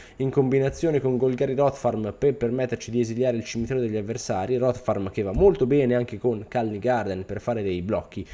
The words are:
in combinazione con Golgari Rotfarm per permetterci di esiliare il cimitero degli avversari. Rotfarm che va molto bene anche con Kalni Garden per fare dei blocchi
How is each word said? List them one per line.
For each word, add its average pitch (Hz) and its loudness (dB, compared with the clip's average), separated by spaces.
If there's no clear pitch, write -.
in 135 -2
combinazione 135 2
con 127 0
Golgari 131 0
Rotfarm 117 0
per 139 2
permetterci 123 -2
di 120 0
esiliare 120 0
il 113 -4
cimitero 117 -4
degli 113 -2
avversari. 107 -2
Rotfarm 110 0
che 107 -2
va 95 -4
molto 160 6
bene 127 4
anche 120 -2
con 110 -2
Kalni 110 -2
Garden 98 -2
per 101 -8
fare 113 -2
dei 90 -2
blocchi 92 -4